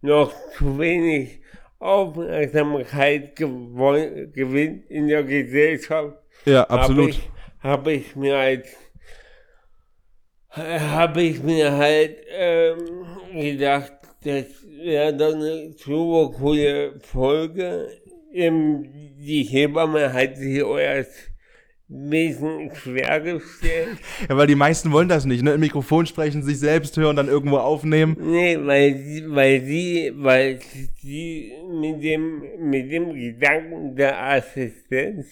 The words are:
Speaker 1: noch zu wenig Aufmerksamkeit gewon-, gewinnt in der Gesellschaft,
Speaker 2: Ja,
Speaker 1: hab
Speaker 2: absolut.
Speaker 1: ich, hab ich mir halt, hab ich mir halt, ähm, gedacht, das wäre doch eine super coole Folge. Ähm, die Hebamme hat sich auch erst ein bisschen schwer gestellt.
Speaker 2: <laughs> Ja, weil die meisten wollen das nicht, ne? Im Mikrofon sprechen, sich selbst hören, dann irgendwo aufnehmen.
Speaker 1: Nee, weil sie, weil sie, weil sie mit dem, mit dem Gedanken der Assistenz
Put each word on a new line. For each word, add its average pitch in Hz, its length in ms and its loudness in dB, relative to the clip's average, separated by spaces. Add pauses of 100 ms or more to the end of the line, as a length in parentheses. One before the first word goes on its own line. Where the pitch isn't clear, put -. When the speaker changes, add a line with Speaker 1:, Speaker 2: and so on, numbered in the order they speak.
Speaker 1:
noch 147 300 4 (240)
zu 139 220 0
wenig 160 600 0 (380)
Aufmerksamkeit 147 1600 0
gewon-, 139 960 -2
gewinnt 143 580 -2
in 151 180 -2
der 147 160 2
Gesellschaft, 147 920 0 (300)
Speaker 2:
Ja, 135 140 8
Speaker 1:
hab 123 100 2
Speaker 2:
absolut. 131 400 4
Speaker 1:
ich, - 200 -6 (300)
hab 139 260 -2
ich 147 300 -4
mir 139 220 0
halt, 131 260 0 (1900)
hab 160 640 -2
ich 160 260 0
mir 151 340 2
halt, 156 400 4 (140)
ähm, 170 480 0 (560)
gedacht, 143 580 -2 (320)
das 139 200 -4 (380)
wäre 151 320 0
doch 156 200 0
eine 156 380 -6
super 160 680 0
coole 143 600 0
Folge. 160 880 -2 (440)
Ähm, 160 520 0 (340)
die 143 260 -2
Hebamme 147 680 2
hat 131 240 0
sich 135 260 -2
auch 143 160 -2
erst 139 340 -2 (760)
ein 139 220 -12
bisschen 156 640 -2
schwer 131 460 -2
gestellt. 165 800 -4 (120)
Speaker 2:
<laughs> - 180 -8
Ja, 135 80 0
weil 147 100 6
die 143 100 8
meisten 156 360 2
wollen 165 160 4
das 156 180 2
nicht, 123 180 0
ne? 147 80 4
Im 147 80 0
Mikrofon 151 460 0
sprechen, 151 360 -4
sich 139 160 -4
selbst 147 380 0
hören, 151 200 2
dann 139 120 0
irgendwo 139 300 2
aufnehmen. 156 600 2
Speaker 1:
Nee, 165 420 2
weil 143 360 4
sie, 151 320 -12
weil 135 340 4
sie, 160 540 -2
weil 131 420 4 (420)
sie 147 520 -10 (180)
mit 156 320 -4
dem, 156 400 -2 (280)
mit 135 200 -2
dem 165 240 -4
Gedanken 143 800 -2
der 139 260 2
Assistenz 135 1120 -4